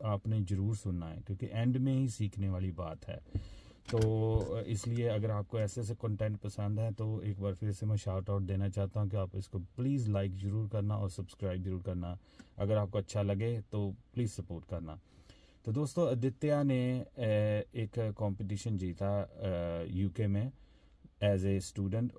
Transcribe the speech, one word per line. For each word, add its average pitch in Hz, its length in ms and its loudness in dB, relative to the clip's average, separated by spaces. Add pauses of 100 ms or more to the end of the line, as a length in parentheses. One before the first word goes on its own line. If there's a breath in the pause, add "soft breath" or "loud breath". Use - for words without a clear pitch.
आपने 107 360 2
ज़रूर 98 360 2
सुनना 90 300 -2
है, 82 140 -8
क्योंकि - 320 -4
एंड 123 240 4
में 131 180 2
ही 131 140 2
सीखने 98 400 0
वाली 92 240 0
बात 80 360 -6
है। - 120 -6 (760 loud breath)
तो, 110 440 4
अ, 101 240 -2
इसलिए 117 460 0
अगर 107 220 0
आपको 104 300 -2
ऐसे 107 200 -2
ऐसे 110 140 -2
कंटेंट 107 440 0
पसंद 104 420 -2
है, 113 120 0
तो 107 300 -2
एक 98 180 -2
बार 98 140 0
फिर 104 180 -2
से 107 140 -4
मैं 107 100 4
शाउट 95 340 -2
आउट 101 120 2
देना 98 260 2
चाहता 98 320 0
हूँ 104 80 2
कि 95 80 -2
आप 95 200 -2
इसको 95 220 -4
प्लीज़ 120 520 0
लाइक 98 260 2
ज़रूर 101 320 0
करना 104 280 0
और 101 140 0
सब्सक्राइब 92 520 -4
ज़रूर 92 200 -2
करना। 90 360 -4 (400 loud breath)
अगर 101 180 2
आपको 104 220 0
अच्छा 101 240 -2
लगे, 104 380 0
तो 101 340 -2 (200)
प्लीज़ 120 160 0
सपोर्ट - 340 -8
करना। 82 360 -6 (640 loud breath)
तो 110 80 0
दोस्तों, 147 380 2
आदित्य 135 540 2
ने, 127 360 2
अ, - 40 -6 (720)
एक 110 420 -2
कॉम्पिटिशन 101 600 -2
जीता, 98 460 0
अ, 87 640 -2
यूके 98 380 0
में 104 260 2 (720 loud breath)
as 101 160 6
a 98 340 0
student, 110 440 0